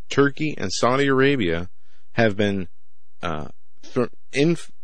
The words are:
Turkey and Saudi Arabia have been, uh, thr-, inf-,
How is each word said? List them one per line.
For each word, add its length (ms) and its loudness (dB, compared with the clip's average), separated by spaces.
Turkey 480 2
and 140 -2
Saudi 360 2
Arabia 640 2
have 240 4
been, 320 0
uh, 280 -2
thr-, 220 -2
inf-, 400 2